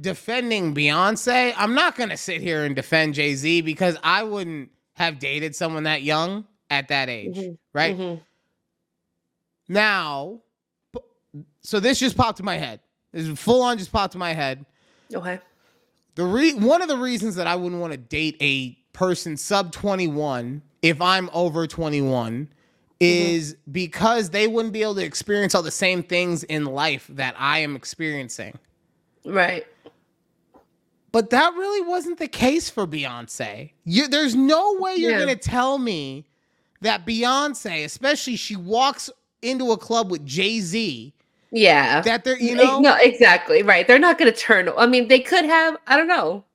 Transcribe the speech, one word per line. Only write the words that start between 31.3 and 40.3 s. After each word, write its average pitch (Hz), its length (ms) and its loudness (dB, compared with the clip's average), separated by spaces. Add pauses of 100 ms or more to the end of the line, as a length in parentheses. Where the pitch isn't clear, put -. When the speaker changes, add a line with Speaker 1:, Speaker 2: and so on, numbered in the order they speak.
Speaker 1:
that 302 240 4
really 392 260 -4
wasn't 349 380 -6
the 320 100 -8
case 285 400 0
for 202 180 -6
Beyonce. 123 840 -10 (120)
You, 196 240 2
there's 277 260 0
no 311 460 2
way 370 160 -4
you're 339 160 0
Speaker 2:
Yeah. 294 80 2
Speaker 1:
gonna 277 160 0
tell 247 420 -2
me 151 480 -6 (540)
that 202 260 0
Beyonce, 233 800 -2
especially 254 540 -4
she - 180 -8
walks 220 540 -2 (320)
into 254 320 -2
a 208 40 0
club 226 320 -2
with 156 160 -6
Jay-Z, 175 880 -4 (380)